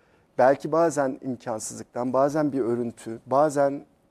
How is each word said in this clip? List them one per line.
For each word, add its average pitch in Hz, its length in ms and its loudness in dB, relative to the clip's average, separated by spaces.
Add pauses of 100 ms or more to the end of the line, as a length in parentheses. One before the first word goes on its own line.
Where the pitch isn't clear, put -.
(380)
belki 139 340 4
bazen 147 500 0
imkansızlıktan, 120 920 -8
bazen 143 400 2
bir 131 80 -2
örüntü, 117 640 -4
bazen 139 580 2 (260)